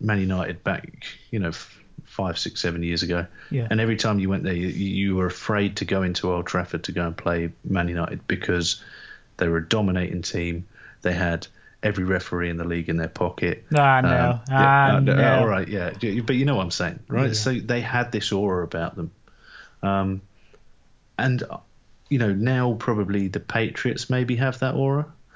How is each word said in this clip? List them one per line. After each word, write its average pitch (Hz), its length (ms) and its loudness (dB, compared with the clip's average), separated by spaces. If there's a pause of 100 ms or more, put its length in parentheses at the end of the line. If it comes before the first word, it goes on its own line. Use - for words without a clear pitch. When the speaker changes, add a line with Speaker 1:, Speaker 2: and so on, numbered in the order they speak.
Speaker 1:
Man 107 200 2
United 92 440 -2
back, - 420 -6 (240)
you 113 80 -2
know, 90 100 -2
f-, - 300 -10 (260)
five, 90 340 -4
six, - 220 -8
seven 85 220 -2
years 85 200 -2
ago. 87 240 -2 (240)
Speaker 2:
Yeah. 120 200 -2
Speaker 1:
And 110 100 2
every 113 160 2
time 107 220 0
you 95 100 2
went 95 140 0
there, 92 100 -2
you, 87 160 -2
you 95 480 -2
were 92 100 2
afraid 101 500 0
to - 80 -4
go 95 180 0
into 90 300 -2
Old 87 140 -2
Trafford 87 380 -4
to - 80 -8
go 85 140 -2
and 85 100 -4
play 85 340 -2 (140)
Man 87 240 0
United 85 380 -4
because 87 560 -2 (540)
they 87 120 0
were 82 100 0
a 82 100 -6
dominating 90 540 0
team. 85 440 -4 (360)
They 90 120 0
had 85 320 -2 (360)
every 95 220 0
referee 87 460 0
in 85 60 -4
the 85 80 -4
league 85 240 -2
in 82 80 0
their 82 120 -2
pocket. - 560 -2 (100)
Speaker 2:
Ah, 135 280 6
no. 127 60 4
Speaker 1:
Um, - 20 4
yeah, 123 280 4 (120)
Speaker 2:
Ah, 135 460 6
Speaker 1:
uh, 135 40 4
Speaker 2:
no. 135 380 6
Speaker 1:
all 127 80 4
right, 95 220 0
yeah. 90 240 -2 (100)
Y-, 110 180 0
but 123 160 0
you 135 80 4
know 143 120 2
what 95 80 0
I'm 85 60 -4
saying, - 280 -4 (100)
right? 127 200 2
Speaker 2:
Yeah. 117 40 0
Speaker 1:
So 110 220 0
they 120 260 -2
had 120 320 -2
this 107 200 -2
aura 98 320 0
about 82 320 -4
them. 82 140 -6 (720)
Um, 95 400 0 (960)
and, 127 260 2
uh, - 140 -10 (500)
you 143 100 2
know, 110 140 4
now 123 420 2
probably 104 540 0
the 95 120 -4
Patriots - 680 -4
maybe 127 260 0
have 131 240 0
that 127 140 0
aura. 139 320 2 (300)